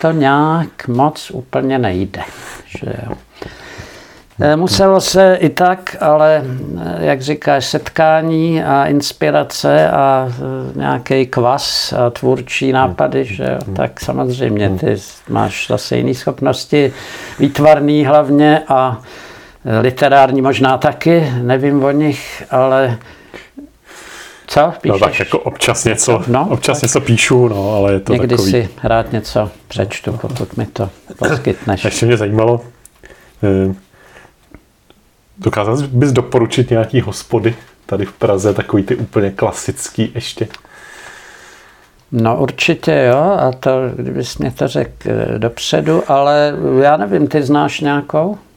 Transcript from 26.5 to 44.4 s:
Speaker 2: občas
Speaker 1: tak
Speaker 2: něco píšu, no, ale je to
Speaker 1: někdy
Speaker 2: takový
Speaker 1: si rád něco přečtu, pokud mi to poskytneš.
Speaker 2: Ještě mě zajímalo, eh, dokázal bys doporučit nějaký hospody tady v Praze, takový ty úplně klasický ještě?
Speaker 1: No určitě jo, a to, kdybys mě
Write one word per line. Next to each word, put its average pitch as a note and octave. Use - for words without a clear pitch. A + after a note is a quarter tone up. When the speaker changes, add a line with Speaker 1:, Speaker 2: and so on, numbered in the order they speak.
Speaker 2:
občas B2+
Speaker 1:
tak -
Speaker 2:
něco B2+
píšu, B2
no, G2+
ale G2+
je F#2+
to G2+
Speaker 1:
někdy B2
Speaker 2:
takový G#2+
Speaker 1:
si A#2
rád A2+
něco G#2+
přečtu, G#2
pokud A#2
mi A#2
to G2
poskytneš. A#2
Speaker 2:
Ještě G#2+
mě A#2+
zajímalo, A2
eh, F#2+
dokázal A2+
bys C3
doporučit B2
nějaký A2+
hospody A2
tady G2
v -
Praze, G2+
takový G2+
ty A#2+
úplně G#2+
klasický -
ještě? -
Speaker 1:
No A#2
určitě C#3
jo, C3+
a C3
to, C3+
kdybys C3
mě C#3+